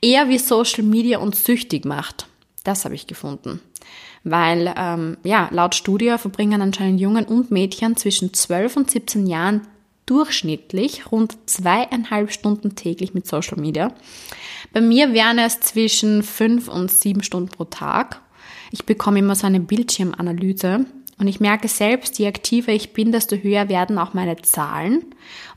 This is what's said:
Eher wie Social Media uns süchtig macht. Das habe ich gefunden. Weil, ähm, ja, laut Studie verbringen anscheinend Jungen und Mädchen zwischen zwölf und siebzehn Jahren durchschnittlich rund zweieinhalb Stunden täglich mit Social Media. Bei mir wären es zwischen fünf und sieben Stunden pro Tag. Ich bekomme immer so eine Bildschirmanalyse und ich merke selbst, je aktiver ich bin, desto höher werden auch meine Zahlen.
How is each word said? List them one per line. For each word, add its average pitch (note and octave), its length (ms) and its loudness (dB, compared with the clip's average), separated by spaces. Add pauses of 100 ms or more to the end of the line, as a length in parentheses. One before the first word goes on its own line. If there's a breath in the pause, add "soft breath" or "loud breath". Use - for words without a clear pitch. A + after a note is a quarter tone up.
Eher B3+ 280 6
wie B3+ 100 4
Social A#3 440 2
Media A3+ 360 2
uns G3+ 260 -2
süchtig A#3+ 400 0
macht. C#3+ 420 -8 (360)
Das F#3+ 220 -2
habe - 100 -8
ich - 100 -14
gefunden. - 560 -10 (640 loud breath)
Weil, E3+ 520 0
ähm, E3+ 480 -4
ja, F#3+ 300 2
laut F3 200 2
Studie G#3+ 440 0
verbringen G#3 440 0
anscheinend F#3+ 380 0
Jungen G#3 240 2
und A#3+ 260 0
Mädchen G3 460 0
zwischen F#3+ 380 -2
zwölf G3 420 0
und C4+ 160 0
siebzehn G#3+ 340 -2
Jahren F#3 360 0 (440)
durchschnittlich B3 1080 -2
rund A3 320 0
zweieinhalb G#3 880 0
Stunden G#3 420 -2
täglich F3+ 380 -6
mit F3+ 120 -4
Social - 320 -4
Media. D#3 360 -2 (800 loud breath)
Bei A3 80 2
mir A#3+ 320 6
wären A3+ 260 4
es A#3 220 2
zwischen G#3+ 640 2
fünf A#3 440 0
und F#3 240 -2
sieben G3 320 0
Stunden F#3 260 -4
pro - 140 -8
Tag. E3 560 -4 (520 loud breath)
Ich - 140 -10
bekomme G#3 340 2
immer G3 160 2
so G3 120 0
eine F#3+ 140 4
Bildschirmanalyse F#3+ 1200 -2 (340)
und G3 80 2
ich G3 120 -2
merke G#3+ 300 2
selbst, A#3+ 500 -2
je G#3 80 0
aktiver A#3 460 -2
ich G#3 180 -2
bin, A3 220 2
desto G#3+ 240 0
höher G3+ 320 0
werden F#3 280 0
auch F3 160 -4
meine F3+ 280 -2
Zahlen. E3 640 -2 (520 loud breath)